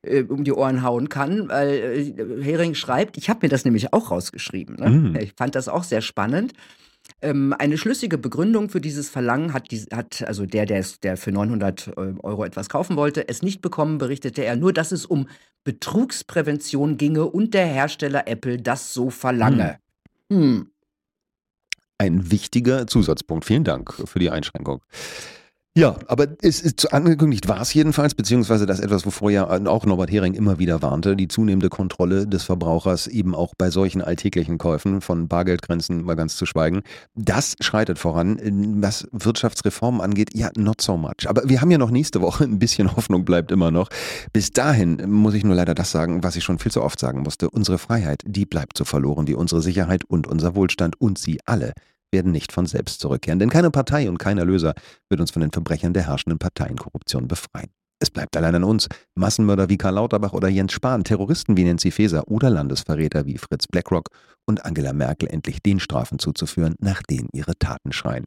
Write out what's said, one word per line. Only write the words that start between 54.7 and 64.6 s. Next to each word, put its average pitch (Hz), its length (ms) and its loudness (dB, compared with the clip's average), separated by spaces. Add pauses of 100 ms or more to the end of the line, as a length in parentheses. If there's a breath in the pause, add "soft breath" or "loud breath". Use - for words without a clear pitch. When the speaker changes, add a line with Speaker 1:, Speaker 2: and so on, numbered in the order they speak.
Speaker 2:
wird 98 100 2
uns 165 100 0
von 82 120 -2
den 76 100 2
Verbrechern 82 400 -2
der 87 160 0
herrschenden 76 320 -2
Parteienkorruption 64 880 -6
befreien. - 400 -8 (320)
Es - 100 0
bleibt - 280 -6
allein 82 180 2
an 87 80 4
uns, 104 240 2 (280 loud breath)
Massenmörder 98 520 4
wie 98 100 4
Karl 95 180 0
Lauterbach 104 360 0
oder - 160 0
Jens 95 240 2
Spahn, 127 320 -2
Terroristen 104 540 2
wie 90 80 6
Nancy 87 260 2
Faeser 87 380 2
oder 120 200 2
Landesverräter 73 760 0
wie 69 120 -6
Fritz - 300 -6
Blackrock 87 400 -2 (380 soft breath)
und - 180 0